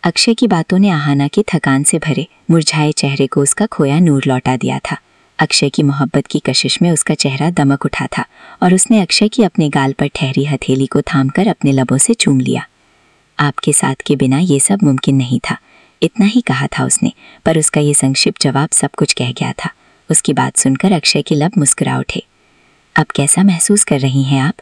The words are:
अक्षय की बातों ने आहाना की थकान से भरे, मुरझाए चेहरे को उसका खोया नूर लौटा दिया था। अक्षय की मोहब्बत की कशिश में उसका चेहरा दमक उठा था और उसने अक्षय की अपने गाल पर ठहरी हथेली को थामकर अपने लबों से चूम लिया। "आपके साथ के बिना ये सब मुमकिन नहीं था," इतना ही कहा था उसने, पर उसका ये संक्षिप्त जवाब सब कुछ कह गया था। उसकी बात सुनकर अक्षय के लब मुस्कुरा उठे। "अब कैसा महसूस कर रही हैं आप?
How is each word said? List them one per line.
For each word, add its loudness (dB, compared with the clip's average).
अक्षय 0
की 0
बातों 0
ने 4
आहाना 0
की 0
थकान 0
से 0
भरे, -4
मुरझाए 2
चेहरे 0
को 0
उसका 0
खोया 0
नूर 2
लौटा 0
दिया -4
था। -8
अक्षय 0
की -2
मोहब्बत 0
की -4
कशिश -2
में 2
उसका 0
चेहरा -2
दमक 0
उठा -4
था -6
और 4
उसने 4
अक्षय 0
की 2
अपने 2
गाल 0
पर -2
ठहरी -2
हथेली -2
को -2
थामकर 0
अपने 0
लबों 2
से 2
चूम 2
लिया। -2
"आपके -2
साथ 0
के -2
बिना 2
ये 2
सब 0
मुमकिन 2
नहीं 0
था," -4
इतना 0
ही 2
कहा -2
था -4
उसने, -2
पर 2
उसका 0
ये 2
संक्षिप्त 0
जवाब 0
सब -2
कुछ 0
कह -4
गया -4
था। -8
उसकी 0
बात -2
सुनकर 0
अक्षय 0
के -2
लब 0
मुस्कुरा 0
उठे। -8
"अब 2
कैसा 0
महसूस 2
कर 0
रही 0
हैं 0
आप? -2